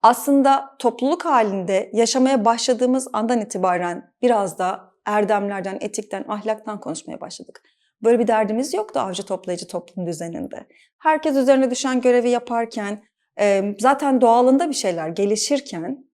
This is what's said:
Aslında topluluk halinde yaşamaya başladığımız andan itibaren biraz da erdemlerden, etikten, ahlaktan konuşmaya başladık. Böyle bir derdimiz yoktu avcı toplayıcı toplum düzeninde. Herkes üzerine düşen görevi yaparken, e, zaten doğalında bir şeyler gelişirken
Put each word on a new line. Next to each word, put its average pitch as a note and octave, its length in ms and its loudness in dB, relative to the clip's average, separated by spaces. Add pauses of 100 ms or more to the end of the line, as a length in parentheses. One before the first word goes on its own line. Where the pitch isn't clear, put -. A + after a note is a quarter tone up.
Aslında C4+ 760 4
topluluk B3+ 460 -2
halinde G3+ 680 0
yaşamaya B3 520 2
başladığımız B3 680 0
andan A3+ 280 0
itibaren F3+ 800 -4
biraz G#3 380 0
da - 340 -4 (120)
erdemlerden, G3+ 760 -2
etikten, G#3 460 -8
ahlaktan G#3+ 520 -6
konuşmaya - 420 -12
başladık. - 420 -18 (400)
Böyle A#3 160 4
bir A3+ 80 2
derdimiz A3 460 0
yoktu G#4 260 -4
avcı F#3+ 240 -6
toplayıcı F3+ 440 -8
toplum F3+ 400 -10
düzeninde. E3+ 600 -10 (300)
Herkes D#4 380 0
üzerine C4+ 360 4
düşen B3+ 300 -2
görevi B3 280 2
yaparken, A#3 760 -4 (360)
e, G3+ 400 2
zaten C4+ 420 2
doğalında B3+ 480 6
bir C4+ 40 -4
şeyler E3 360 -4
gelişirken G3 1040 -4